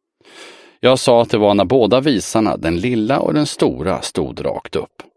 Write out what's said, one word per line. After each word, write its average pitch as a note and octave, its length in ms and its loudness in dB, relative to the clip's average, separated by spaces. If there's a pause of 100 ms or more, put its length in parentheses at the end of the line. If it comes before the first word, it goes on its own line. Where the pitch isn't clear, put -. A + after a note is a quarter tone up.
(800)
Jag B2+ 200 4
sa A#2 220 4
att A#2 80 -2
det A#2+ 80 2
var G#2 160 4
när G2 120 2
båda A#2+ 360 2
visarna, A2 560 -2
den E2 220 -4
lilla A#2 400 -2
och - 140 -2
den D3+ 120 0
stora, - 560 -2
stod C2 440 -8
rakt A1 300 -8
upp. - 280 -10 (120)